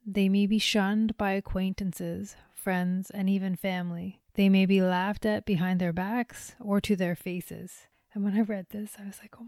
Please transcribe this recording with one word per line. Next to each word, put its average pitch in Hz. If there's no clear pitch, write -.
they 196
may 202
be 214
shunned 214
by 202
acquaintances, 190
friends, 185
and 196
even 190
family. 180
They 196
may 190
be 190
laughed 185
at 208
behind 185
their 175
backs 202
or 202
to 208
their 175
faces." -
And 202
when 202
I 220
read 202
this, 208
I 202
was 196
like, -
"Oh 233